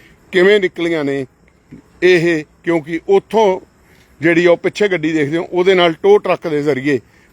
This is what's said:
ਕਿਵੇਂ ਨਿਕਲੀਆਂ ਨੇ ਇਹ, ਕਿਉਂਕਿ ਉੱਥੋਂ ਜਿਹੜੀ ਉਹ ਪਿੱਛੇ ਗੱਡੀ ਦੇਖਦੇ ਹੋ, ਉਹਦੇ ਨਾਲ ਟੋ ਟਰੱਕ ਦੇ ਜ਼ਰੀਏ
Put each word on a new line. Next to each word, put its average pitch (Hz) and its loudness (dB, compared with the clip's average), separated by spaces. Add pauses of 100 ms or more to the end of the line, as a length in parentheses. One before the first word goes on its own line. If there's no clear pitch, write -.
(320)
ਕਿਵੇਂ 196 4
ਨਿਕਲੀਆਂ 170 -4
ਨੇ 139 -4 (760)
ਇਹ, 170 2 (200)
ਕਿਉਂਕਿ 165 -4
ਉੱਥੋਂ 196 0 (600)
ਜਿਹੜੀ 170 2
ਉਹ 170 4
ਪਿੱਛੇ 196 -2
ਗੱਡੀ 165 -2
ਦੇਖਦੇ 156 -2
ਹੋ, 180 -6
ਉਹਦੇ 180 2
ਨਾਲ 175 2
ਟੋ 202 2
ਟਰੱਕ 180 -4
ਦੇ 147 -4
ਜ਼ਰੀਏ 139 -2 (320)